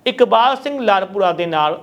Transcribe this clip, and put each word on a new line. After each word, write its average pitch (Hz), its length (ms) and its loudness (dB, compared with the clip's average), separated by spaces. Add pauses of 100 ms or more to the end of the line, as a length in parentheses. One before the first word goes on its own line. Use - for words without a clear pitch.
ਇਕਬਾਲ 247 500 2
ਸਿੰਘ 285 240 -8
ਲਾਲਪੁਰਾ 196 520 0
ਦੇ 170 140 -4
ਨਾਲ 156 360 0